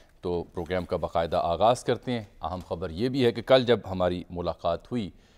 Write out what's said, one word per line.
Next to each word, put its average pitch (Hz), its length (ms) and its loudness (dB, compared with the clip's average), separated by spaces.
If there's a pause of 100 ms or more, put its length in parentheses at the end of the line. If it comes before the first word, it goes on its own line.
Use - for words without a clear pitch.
(240)
तो 87 300 -4
प्रोग्राम 87 320 -4
का 87 120 -4
बाकायदा 85 420 0
आगाज़ 95 460 2
करते 123 260 -4
हैं। 113 200 -6 (120)
अहम 90 180 -6
खबर 87 300 -6
ये 101 180 -2
भी 131 120 -2
है 120 100 6
कि 110 100 -6
कल 131 240 6
जब 110 220 4
हमारी 90 440 0
मुलाकात 85 600 -4
हुई, 107 220 -6 (240)